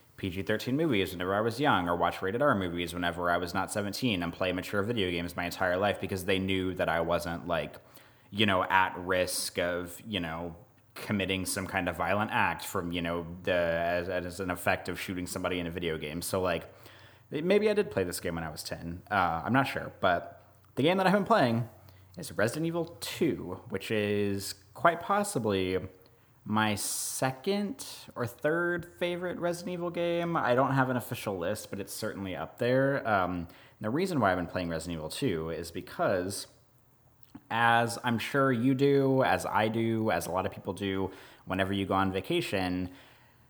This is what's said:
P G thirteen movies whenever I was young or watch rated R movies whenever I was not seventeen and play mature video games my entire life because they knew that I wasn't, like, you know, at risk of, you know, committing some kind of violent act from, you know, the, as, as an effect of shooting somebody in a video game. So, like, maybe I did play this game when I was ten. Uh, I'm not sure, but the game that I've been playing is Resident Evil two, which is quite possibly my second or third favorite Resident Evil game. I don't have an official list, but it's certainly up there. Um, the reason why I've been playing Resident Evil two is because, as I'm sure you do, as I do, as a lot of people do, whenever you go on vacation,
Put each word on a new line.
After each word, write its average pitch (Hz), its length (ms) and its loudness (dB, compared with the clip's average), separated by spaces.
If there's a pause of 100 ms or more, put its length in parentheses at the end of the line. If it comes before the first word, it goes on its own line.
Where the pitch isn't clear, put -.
(180)
P 98 100 -4
G 92 140 -4
thirteen 110 340 0
movies 110 360 2
whenever 90 220 -2
I 104 60 2
was 113 180 0
young 110 300 4
or 87 80 2
watch 85 240 0
rated 104 220 -2
R 143 120 4
movies 87 380 -2
whenever 87 380 0
I 87 80 4
was 87 160 -4
not 92 180 -2
seventeen 101 500 0
and 82 120 -2
play 92 180 0
mature 92 300 -2
video 101 280 0
games 87 240 -2
my 90 120 -2
entire 90 320 0
life 101 200 2
because 92 280 -4
they 95 120 2
knew 95 360 0
that 87 160 0
I 82 100 2
wasn't, 85 480 -2
like, 78 280 -2 (540)
you 101 140 2
know, 95 200 4
at 92 340 4
risk 90 600 0
of, 87 480 -2
you 101 140 -2
know, 82 360 -6 (380)
committing 95 520 -2
some 95 200 -2
kind 90 220 -2
of 85 80 -2
violent 98 340 0
act 98 360 0
from, 87 260 -4
you 87 80 -2
know, 85 260 -2 (180)
the, 95 100 2
as, 87 560 0
as 90 300 -4
an 92 100 -2
effect - 400 0
of 85 100 -6
shooting 90 260 -6
somebody 90 320 -2
in 85 80 -2
a 82 40 -4
video 82 260 -2
game. 76 240 -6
So, 92 220 -2
like, 87 280 -2 (600)
maybe 196 400 2
I - 20 4
did 202 180 0
play 95 140 0
this 90 160 -4
game 87 140 -2
when 82 100 -4
I 80 60 -6
was 76 120 -12
ten. 85 380 -8 (100)
Uh, 87 320 2
I'm 107 120 0
not 131 120 4
sure, 82 240 -6 (100)
but 90 420 0 (320)
the 123 80 0
game 175 160 4
that 185 80 4
I've 180 80 6
been 202 100 4
playing 120 420 4 (520)
is 170 140 -10
Resident 117 340 0
Evil 165 340 -4
two, 90 600 -2 (100)
which - 200 -4
is 104 640 0 (200)
quite 170 260 4
possibly 107 800 0 (640)
my 107 300 2
second - 1120 -4 (280)
or 123 120 -4
third 170 580 -2 (140)
favorite 175 400 -4
Resident 170 340 -4
Evil 175 160 -4
game. 170 480 0
I 120 180 2
don't 131 180 4
have 131 180 4
an 127 80 0
official 113 400 -4
list, 95 320 -4
but 101 100 -8
it's - 140 -10
certainly 95 420 -6
up - 220 -10
there. 131 500 2
Um, 90 400 2 (320)
the 107 80 -4
reason 165 320 0
why 101 100 6
I've 90 60 4
been 87 100 -2
playing 85 220 -4
Resident 82 300 -4
Evil 78 100 -6
two 80 400 -2
is 82 220 -6
because, 98 760 -2 (1040)
as 117 540 4
I'm 117 140 2
sure 135 340 2
you 127 220 4
do, 135 480 4
as 90 240 2
I 107 220 2
do, 113 420 2
as 85 160 0
a - 40 -6
lot 92 140 0
of 98 80 -2
people 104 220 -8
do, 95 360 -2 (360)
whenever 95 260 0
you 98 140 0
go 98 80 0
on 95 180 4
vacation, 92 800 -2 (600)